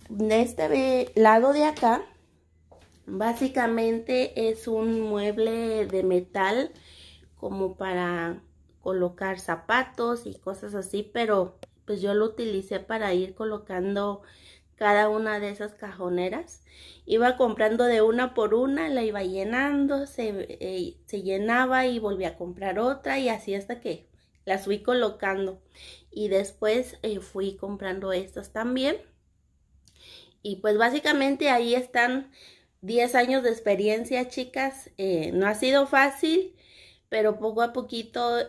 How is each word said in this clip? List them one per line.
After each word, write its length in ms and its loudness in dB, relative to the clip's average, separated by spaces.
de 320 2
este 260 -2
ve-, 460 2
lado 400 8
de 100 4
acá, 400 2
básicamente 1400 0
es 180 -6
un 320 0
mueble 840 -2
de 160 -2
metal 720 0
como 400 -6
para 640 -4
colocar 600 -2
zapatos 880 -2
y 80 -12
cosas 400 -10
así, 280 -6
pero 560 2
pues 160 -4
yo 140 0
lo 120 4
utilicé 520 -4
para 360 -2
ir 200 -2
colocando 880 -4
cada 320 4
una 320 -2
de 100 -6
esas 240 -10
cajoneras. 880 -6
Iba 320 4
comprando 480 2
de 160 4
una 320 2
por 220 2
una, 340 0
la 140 0
iba 220 -2
llenando, 840 0
se, 400 -6
eh, 460 -6
se 160 -8
llenaba 640 0
y 120 -2
volví 260 -4
a 120 -6
comprar 420 -6
otra 400 -2
y 100 0
así 280 -4
hasta 240 -10
que 280 -10
las 220 -4
fui 180 -2
colocando. 760 -2
Y 180 -4
después, 720 0
eh, 160 -4
fui 380 -6
comprando 560 -6
estas 400 -6
también. 440 0
Y 140 -6
pues 220 2
básicamente 720 2
ahí 240 2
están 560 0
diez 360 0
años 260 4
de 80 2
experiencia, 800 0
chicas. 680 -6
Eh, 360 -2
no 140 2
ha 80 2
sido 320 4
fácil, 720 2
pero 300 2
poco 240 -2
a 100 0
poquito 680 -4